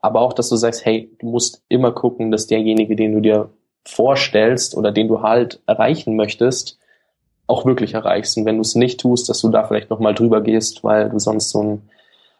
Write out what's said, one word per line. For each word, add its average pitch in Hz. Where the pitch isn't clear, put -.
Aber 117
auch, 123
dass -
du 120
sagst, 117
hey, 110
du 117
musst 120
immer 123
gucken, 117
dass 107
derjenige, 110
den 107
du 107
dir 107
vorstellst 123
oder 104
den 110
du 110
halt 117
erreichen 110
möchtest, 113
auch -
wirklich 127
erreichst. 104
Und 110
wenn 110
du 110
es 110
nicht 123
tust, 123
dass -
du 113
da 110
vielleicht 107
nochmal 107
drüber 113
gehst, 110
weil 107
du 104
sonst 107
so -
einen 104